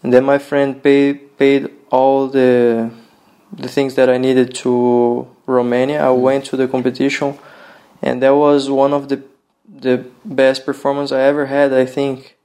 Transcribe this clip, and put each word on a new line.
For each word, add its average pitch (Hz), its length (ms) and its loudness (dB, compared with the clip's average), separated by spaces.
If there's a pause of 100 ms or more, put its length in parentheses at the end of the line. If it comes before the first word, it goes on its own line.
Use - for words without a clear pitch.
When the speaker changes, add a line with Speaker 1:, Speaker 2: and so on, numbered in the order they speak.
Speaker 1:
And 123 100 -2
then 127 120 6
my 139 140 2
friend 139 440 -2
paid, 143 540 0
paid 139 320 2 (200)
all 135 380 2
the, 120 640 2 (640)
the 165 160 -12
things 135 260 -4
that 127 140 4
I 127 80 2
needed 127 380 0
to 123 720 0 (180)
Romania. 127 580 0
I 135 60 2
Speaker 2:
Mm. 127 100 2
Speaker 1:
went 135 260 0
to - 120 -8
the 131 100 0
competition, 139 720 -4 (640)
and 127 220 -4
that 135 120 4
was 143 340 2
one 139 240 0
of 139 160 -4
the, 139 120 -6 (460)
the 127 380 -4 (180)
best 135 420 0
performance 139 460 -4
I 135 100 0
ever 143 260 0
had, 139 260 0
I 131 120 2
think. 135 600 -8